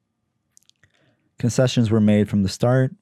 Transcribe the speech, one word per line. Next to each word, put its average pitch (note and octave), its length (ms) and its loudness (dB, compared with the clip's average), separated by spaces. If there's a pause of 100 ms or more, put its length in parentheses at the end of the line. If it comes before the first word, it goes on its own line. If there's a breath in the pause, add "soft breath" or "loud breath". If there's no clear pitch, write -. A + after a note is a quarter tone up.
(1400)
Concessions B2 500 0
were A2 100 2
made G#2 300 2
from G#2 140 -2
the F#2 60 -2
start B2+ 520 -2